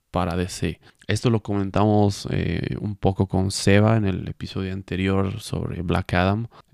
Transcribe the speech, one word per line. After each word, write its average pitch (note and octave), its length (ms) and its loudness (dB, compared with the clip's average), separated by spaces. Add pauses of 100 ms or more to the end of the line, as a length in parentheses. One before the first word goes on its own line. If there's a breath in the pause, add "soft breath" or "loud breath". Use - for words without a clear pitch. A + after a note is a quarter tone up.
(100)
para F2+ 260 -2
D F2+ 120 -2
C. - 320 -6 (260 soft breath)
Esto A2 220 0
lo A2+ 140 2
comentamos, G2+ 880 2
eh, - 500 -2
un G#2 140 -4
poco F#2+ 320 0
con F#2+ 240 0
Seba G#2 460 4
en A2 80 0
el F#2 240 -4
episodio F#2+ 440 -8
anterior G2 680 -2
sobre E2+ 420 -6
Black F2+ 320 -2
Adam, G2 320 2 (280 loud breath)